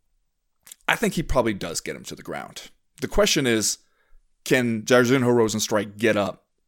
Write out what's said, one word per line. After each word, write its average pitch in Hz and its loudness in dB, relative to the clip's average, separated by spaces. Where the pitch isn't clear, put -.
I 160 2
think 196 -2
he - -4
probably 117 0
does 87 -8
get 73 -10
him - -18
to - -14
the - -18
ground. - -14
The - -4
question 202 2
is, 110 0
can 120 0
Jairzinho 123 4
Rozenstruik 107 0
get 107 2
up 95 -4